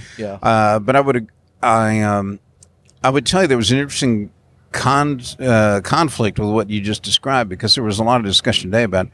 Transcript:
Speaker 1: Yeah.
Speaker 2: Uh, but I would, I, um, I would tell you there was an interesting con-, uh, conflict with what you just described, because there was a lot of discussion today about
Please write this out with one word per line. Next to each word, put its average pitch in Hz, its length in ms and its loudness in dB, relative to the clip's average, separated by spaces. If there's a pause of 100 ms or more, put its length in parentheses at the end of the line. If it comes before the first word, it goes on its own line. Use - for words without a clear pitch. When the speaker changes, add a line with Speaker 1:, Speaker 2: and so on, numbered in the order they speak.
(180)
Speaker 1:
Yeah. 104 160 -10
Speaker 2:
Uh, 107 460 2
but 123 180 0
I - 20 4
would, 123 300 0 (320)
I, 110 400 2
um, 101 400 -2 (640)
I 131 40 2
would 135 160 0
tell 185 160 0
you 185 60 2
there 135 80 2
was 113 160 0
an 131 60 2
interesting 131 540 -2 (420)
con-, 139 480 0 (180)
uh, 107 420 2
conflict 120 580 0
with 104 100 0
what 104 200 0
you 107 120 -4
just 101 220 -6
described, 120 460 -2
because 92 260 0
there 123 100 0
was 104 140 -2
a 110 40 0
lot 120 160 2
of 110 60 -4
discussion 95 440 -2
today 113 140 2
about 92 300 -2